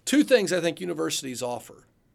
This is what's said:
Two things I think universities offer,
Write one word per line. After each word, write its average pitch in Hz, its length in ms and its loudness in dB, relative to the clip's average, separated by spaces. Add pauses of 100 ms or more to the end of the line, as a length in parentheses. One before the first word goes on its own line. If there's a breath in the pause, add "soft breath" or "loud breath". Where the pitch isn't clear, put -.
Two 294 180 4
things 208 300 4
I 175 60 2
think 165 200 -2
universities 151 640 -4
offer, 120 420 -10 (300)